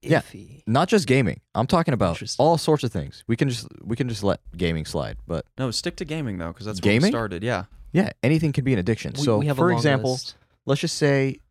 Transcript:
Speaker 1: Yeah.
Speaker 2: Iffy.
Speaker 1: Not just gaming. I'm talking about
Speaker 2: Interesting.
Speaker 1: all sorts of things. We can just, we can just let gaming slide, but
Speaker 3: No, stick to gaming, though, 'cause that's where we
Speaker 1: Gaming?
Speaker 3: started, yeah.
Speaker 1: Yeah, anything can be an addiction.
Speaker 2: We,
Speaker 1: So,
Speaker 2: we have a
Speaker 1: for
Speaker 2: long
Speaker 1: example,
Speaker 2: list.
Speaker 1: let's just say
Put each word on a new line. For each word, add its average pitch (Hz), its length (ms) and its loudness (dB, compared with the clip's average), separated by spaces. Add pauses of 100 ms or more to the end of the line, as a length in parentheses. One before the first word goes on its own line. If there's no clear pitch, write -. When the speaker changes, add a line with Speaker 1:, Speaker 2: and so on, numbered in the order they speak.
Speaker 1:
Yeah. 139 200 2
Speaker 2:
Iffy. - 460 -20
Speaker 1:
Not 139 220 2
just 185 180 4
gaming. 123 340 2 (140)
I'm 113 120 2
talking 165 260 2
about 95 220 2
Speaker 2:
Interesting. - 280 -2
Speaker 1:
all 160 140 6
sorts 151 260 2
of 117 80 -2
things. - 360 -8
We 117 80 0
can 139 140 0
just, 117 180 -6 (160)
we 113 120 -4
can 123 140 -2
just 101 140 -6
let 98 180 0 (140)
gaming 82 300 -2
slide, 60 400 -6
but 82 200 -6 (120)
Speaker 3:
No, 127 140 -4
stick 170 260 -6
to 180 80 -8
gaming, 143 320 -6
though, 85 160 -8
'cause 98 120 -14
that's 101 160 -8
where 101 100 2
we 113 80 4
Speaker 1:
Gaming? 196 120 4
Speaker 3:
started, 101 320 -4
yeah. 110 220 -4 (280)
Speaker 1:
Yeah, 180 180 2 (100)
anything 156 300 2
can 131 140 -2
be 131 80 2
an 104 60 2
addiction. 92 380 -2
Speaker 2:
We, 135 60 -2
Speaker 1:
So, 110 160 4
Speaker 2:
we 147 80 0
have 139 100 0
a 143 40 2
Speaker 1:
for 175 80 6
Speaker 2:
long 143 80 2
Speaker 1:
example, 131 340 2
Speaker 2:
list. - 240 -6 (300)
Speaker 1:
let's 135 160 0
just - 160 -4
say 139 420 2 (120)